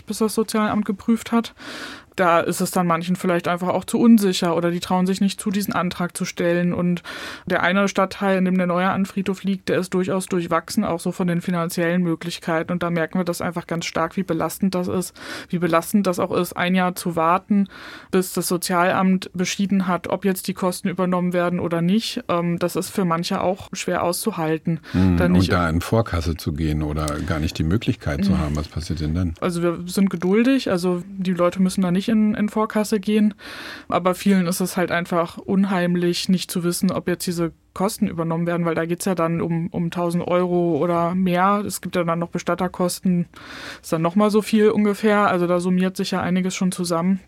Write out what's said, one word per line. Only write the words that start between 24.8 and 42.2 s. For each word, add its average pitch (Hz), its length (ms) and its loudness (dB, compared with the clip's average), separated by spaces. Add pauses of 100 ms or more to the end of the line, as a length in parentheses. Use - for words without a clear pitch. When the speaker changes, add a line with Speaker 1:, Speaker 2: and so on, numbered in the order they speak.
Speaker 2:
Hm, 92 240 4
Speaker 1:
Dann 87 160 4
Speaker 2:
und 90 60 6
Speaker 1:
nicht 90 120 4
Speaker 2:
da 87 160 2
in 80 140 0
Vorkasse 85 560 0
zu 85 160 -4
gehen 76 300 0
oder 76 240 -2 (200)
gar 78 140 -2
nicht 82 180 -2
die 80 60 0
Möglichkeit 80 580 0
zu - 100 2
Speaker 1:
Hm. 78 60 2
Speaker 2:
haben, 73 180 -2
was 76 120 -4
passiert 80 320 -6
denn 78 140 -2
dann? 87 260 0
Speaker 1:
Also 170 220 -2
wir 170 240 0
sind 190 240 2
geduldig, 226 600 2
also 180 360 0
die 190 260 -2
Leute 175 300 2
müssen 185 180 2
da 180 100 2
nicht 185 180 0
in, 214 260 2
in 208 140 -2
Vorkasse 214 500 0
gehen, 214 340 2 (560)
aber 175 280 2
vielen 190 320 2
ist 185 100 -2
es 180 180 -4
halt 175 140 0
einfach 170 480 -2
unheimlich, 175 880 0
nicht 185 220 0
zu 175 140 -2
wissen, 175 260 0
ob 175 160 -4
jetzt 175 220 -2
diese 170 240 -2 (220)
Kosten 196 340 -2
übernommen 165 360 -2
werden, 170 220 0
weil 165 80 0
da 165 120 -2
geht's 175 180 -4
ja 190 100 0
dann 165 260 0
um, 165 280 -2
um 170 240 -4
tausend 175 340 -2
Euro 175 520 2
oder 170 360 0
mehr. 185 500 2
Es 190 160 -8
gibt - 140 -8
ja 180 80 0
dann 170 160 0
noch 170 120 -4